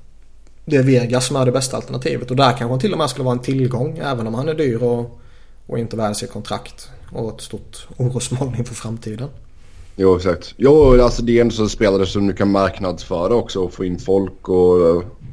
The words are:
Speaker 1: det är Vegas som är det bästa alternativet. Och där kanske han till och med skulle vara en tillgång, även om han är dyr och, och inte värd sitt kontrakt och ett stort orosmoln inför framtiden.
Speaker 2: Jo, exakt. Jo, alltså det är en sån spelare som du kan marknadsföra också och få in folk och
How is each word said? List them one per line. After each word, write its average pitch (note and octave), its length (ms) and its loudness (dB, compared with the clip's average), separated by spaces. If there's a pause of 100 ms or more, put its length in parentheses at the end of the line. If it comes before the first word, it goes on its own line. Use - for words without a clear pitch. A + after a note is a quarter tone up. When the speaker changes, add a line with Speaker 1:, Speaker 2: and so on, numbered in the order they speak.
(640)
Speaker 1:
det - 120 0
är C3 60 6
Vegas B2+ 440 2
som C#3+ 100 -2
är C3 100 2
det B2 60 4
bästa C3 240 -2
alternativet. B2+ 540 -6
Och B2+ 60 -2
där C3+ 140 6
kanske A#2+ 160 -2
han B2+ 140 -2
till G#3 120 0
och D#3+ 60 -2
med D3+ 120 0
skulle C#3 140 -6
vara B2 120 0
en B2 60 -6
tillgång, C3+ 640 -2
även B2 220 -4
om A2+ 80 -6
han C3 140 -4
är D#3+ 60 -2
dyr B2+ 280 0
och, A#2+ 380 -2 (460)
och C3 120 -6
inte A2+ 180 -6
värd G#2+ 200 -2
sitt - 160 -8
kontrakt - 560 -12 (240)
och A2+ 220 -8
ett - 60 -18
stort - 460 -16 (100)
orosmoln B2+ 640 -4
inför A#2 160 -8
framtiden. A2+ 540 -10 (680)
Speaker 2:
Jo, F#2 200 6
exakt. F2 400 -4
Jo, C3+ 460 8
alltså A#2+ 200 2
det A#2 160 2
är - 20 6
en A#2 100 4
sån A2 180 -2
spelare G2 380 2
som G2+ 200 0
du F#2+ 60 0
kan G2 180 0
marknadsföra F#2 840 0
också G#2 260 -2
och F2+ 120 -2
få - 120 -6
in F2 140 -4
folk F#2+ 500 -2
och F2+ 540 4 (300)